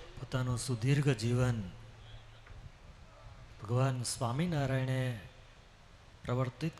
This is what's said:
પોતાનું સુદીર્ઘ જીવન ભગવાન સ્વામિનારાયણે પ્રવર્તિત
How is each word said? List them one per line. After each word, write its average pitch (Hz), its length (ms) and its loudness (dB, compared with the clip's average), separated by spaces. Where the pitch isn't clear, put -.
પોતાનું 127 380 0
સુદીર્ઘ 131 500 4
જીવન 120 640 2
ભગવાન 127 400 2
સ્વામિનારાયણે 131 1160 0
પ્રવર્તિત 131 560 0